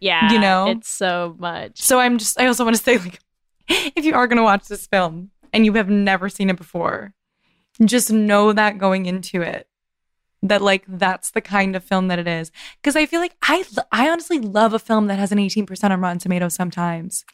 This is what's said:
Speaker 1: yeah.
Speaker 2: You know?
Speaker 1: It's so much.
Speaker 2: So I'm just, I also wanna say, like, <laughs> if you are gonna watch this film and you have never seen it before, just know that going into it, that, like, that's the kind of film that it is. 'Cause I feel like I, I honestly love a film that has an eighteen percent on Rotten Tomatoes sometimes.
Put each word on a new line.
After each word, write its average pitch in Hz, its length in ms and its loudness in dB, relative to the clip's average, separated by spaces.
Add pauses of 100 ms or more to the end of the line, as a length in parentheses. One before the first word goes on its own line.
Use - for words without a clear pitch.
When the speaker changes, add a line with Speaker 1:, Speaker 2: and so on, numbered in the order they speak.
Speaker 1:
yeah. 175 320 2
Speaker 2:
You 226 80 4
know? 190 280 2
Speaker 1:
It's 226 200 -6
so 175 500 -4
much. 175 440 -10
Speaker 2:
So 254 180 2
I'm 247 180 2
just, - 220 -4
I 254 60 4
also 247 180 2
wanna 226 140 2
say, 240 200 2
like, 180 220 -12 (240)
<laughs> - 240 -14
if 330 360 -2
you 311 100 2
are 247 120 2
gonna 233 180 2
watch 202 240 2
this - 180 -12
film 180 440 -2 (220)
and 220 140 4
you 208 80 2
have 208 160 0
never 196 380 0
seen 190 200 -2
it 180 80 0
before, 175 560 -6 (720)
just 226 280 2
know 214 400 4
that 208 260 0
going 190 280 0
into 180 360 -6
it, - 240 -10 (760)
that, 196 200 2
like, 196 240 2
that's 185 460 -4
the 220 80 -4
kind 196 360 0
of 180 80 -8
film 185 240 0
that 175 120 -2
it 170 80 -8
is. 165 220 -6 (320)
'Cause 294 140 0
I 311 80 2
feel 339 160 -2
like 349 220 -4
I, 349 220 0 (280)
I 247 160 2
honestly 339 300 -2
love 214 340 2
a 226 60 0
film 220 300 0
that 196 100 -2
has 196 140 -2
an 208 80 2
eighteen 196 260 -2
percent 190 260 0
on 185 80 0
Rotten 180 200 -2
Tomatoes 180 340 -2
sometimes. 175 800 -6